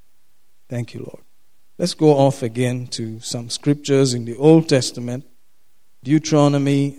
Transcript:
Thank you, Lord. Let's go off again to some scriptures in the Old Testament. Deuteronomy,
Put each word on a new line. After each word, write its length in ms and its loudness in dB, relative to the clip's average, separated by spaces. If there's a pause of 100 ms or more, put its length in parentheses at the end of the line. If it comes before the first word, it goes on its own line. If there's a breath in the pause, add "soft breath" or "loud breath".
(680)
Thank 260 -10
you, 60 -12
Lord. 240 -16 (520)
Let's 180 -4
go 220 4
off 260 2
again 460 -4
to 320 -10
some 300 -10
scriptures 640 0
in 100 -6
the 120 -10
Old 320 4
Testament. 580 -4 (760)
Deuteronomy, 960 2